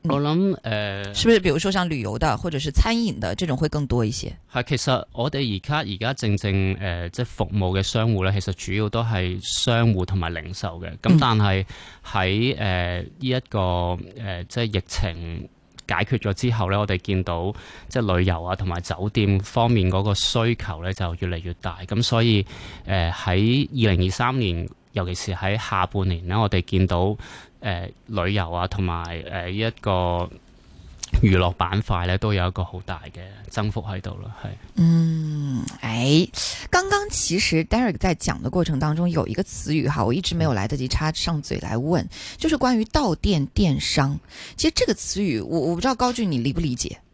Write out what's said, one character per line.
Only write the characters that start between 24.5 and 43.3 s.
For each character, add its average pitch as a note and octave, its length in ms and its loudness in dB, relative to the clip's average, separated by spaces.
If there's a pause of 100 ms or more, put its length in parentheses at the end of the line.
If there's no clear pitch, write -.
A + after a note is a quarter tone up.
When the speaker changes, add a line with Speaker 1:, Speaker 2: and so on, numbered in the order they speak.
Speaker 1:
尤 F#2+ 140 -2
其 F2+ 100 -4
是 - 180 -6
喺 G2 240 -2
下 F#2+ 300 0
半 G2 220 0
年 F2 180 -4
呢， F#2 140 0
我 G#2 80 2
哋 F#2 140 2
見 F#2+ 220 2
到， F#2 300 2 (460)
呃， F2 280 -4 (180)
旅 G2 260 0
遊 F2+ 180 0
啊， F2 160 -2
同 F#2+ 160 -2
埋， E2+ 480 -4
呃， F2+ 180 -6
呢 F#2+ 80 -6
一 A2+ 220 -2
個 F2 500 0 (920)
娛 F#2+ 160 6
樂 F2+ 160 6
板 F#2 280 0
塊 F2+ 260 0
呢， F#2 100 2
都 G#2 160 0
有 F2+ 120 2
一 F2+ 60 0
個 F#2 100 -4
好 F#2 240 -6
大 E2+ 160 -8 (120)
嘅 F2 80 -16 (280)
增 G#2+ 220 -2
幅 A2 100 -4
喺 F#2+ 200 -6
度 - 80 -8 (120)
咯， G#2+ 80 -12 (140)
係。 G2+ 60 -6 (260)
Speaker 2:
嗯， D#3+ 880 2 (160)
哎， B2+ 480 4 (420)
剛 F#4 200 2
剛 G4+ 100 4 (100)
其 - 300 0
實 D#3+ 260 2
Derek A3+ 320 2
在 F#3 180 2
講 - 260 -4
的 - 80 -2
過 E3+ 160 2
程 D3+ 120 0
當 D3+ 160 2
中 F3 160 2
有 D#3+ 160 0
一 - 80 -4
個 F3+ 100 -2
詞 - 260 -8
語 D3+ 200 2
哈， C#3+ 140 0
我 A2 100 2
一 F3 60 0
直 F3+ 160 -2
沒 E3 80 2
有 D#3 100 2
來 G2+ 140 0
得 C#3+ 80 -2
及 C3 140 -4
插 D#3 240 0
上 D#3+ 280 -2
嘴 - 180 -4
來 - 180 -4
問， D3 280 0 (320)
就 - 120 0
是 D#4 80 2
關 B3+ 180 4
於 A3 80 2
到 G#3+ 320 2
店 D#3 400 2